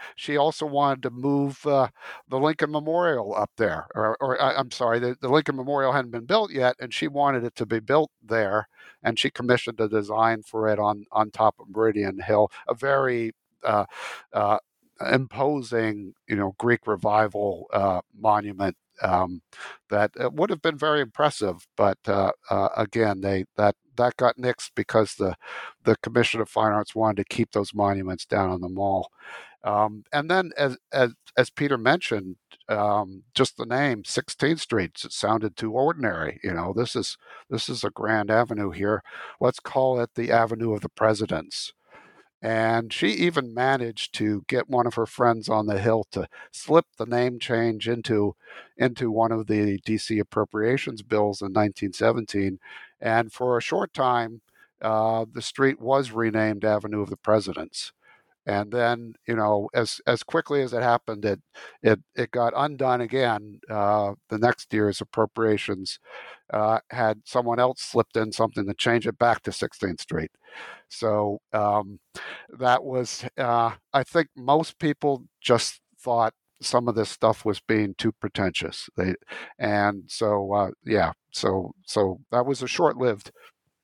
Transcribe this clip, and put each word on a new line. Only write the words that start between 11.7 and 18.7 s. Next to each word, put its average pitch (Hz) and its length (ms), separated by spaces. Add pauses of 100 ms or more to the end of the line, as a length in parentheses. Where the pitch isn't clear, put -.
Hill, 104 320 (160)
a - 60
very, 127 580 (320)
uh, 104 220 (480)
uh, 104 260 (500)
imposing, 117 1080 (120)
you 110 80
know, 98 220
Greek 120 280
Revival, 104 840
uh, 95 300 (120)
monument, 104 600 (260)